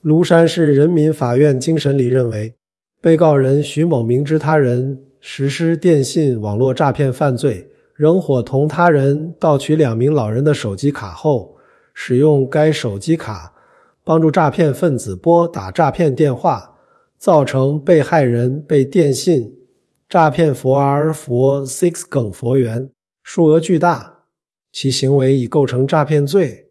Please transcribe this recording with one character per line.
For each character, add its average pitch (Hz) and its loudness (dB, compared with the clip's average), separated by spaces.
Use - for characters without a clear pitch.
庐 160 2
山 165 4
市 160 0
人 143 4
民 156 2
法 123 -2
院 143 2
经 160 -2
审 139 0
理 127 0
认 123 0
为， 110 -8
被 165 4
告 156 4
人 135 2
徐 147 -2
某 147 0
明 123 0
知 151 -2
他 156 0
人 131 -2
实 139 -6
施 165 -2
电 156 2
信 131 -2
网 104 -4
络 131 0
诈 135 0
骗 135 -2
犯 135 -2
罪， 113 -4
仍 165 2
伙 127 -2
同 139 -2
他 175 0
人 151 0
盗 151 2
取 151 -2
两 135 0
名 123 0
老 123 -2
人 120 -2
的 151 2
手 107 -6
机 135 -2
卡 101 -12
后， 123 -4
使 - -4
用 139 2
该 151 0
手 104 -6
机 156 -2
卡 101 -10
帮 160 2
助 156 4
诈 156 2
骗 151 0
分 147 -2
子 107 -8
拨 170 2
打 98 -10
诈 143 0
骗 147 0
电 139 0
话， 127 -4
造 156 4
成 135 -2
被 156 2
害 156 0
人 127 -2
被 147 0
电 143 0
信 123 -2
诈 160 4
骗 151 0
佛 131 0
R 143 0
佛 139 -2
Six 165 -4
梗 113 -4
佛 123 -4
缘， 123 -2
数 - -2
额 156 4
巨 165 0
大， - -2
其 - -4
行 135 0
为 135 2
已 123 -2
构 139 0
成 123 -2
诈 147 0
骗 147 0
罪。 143 -2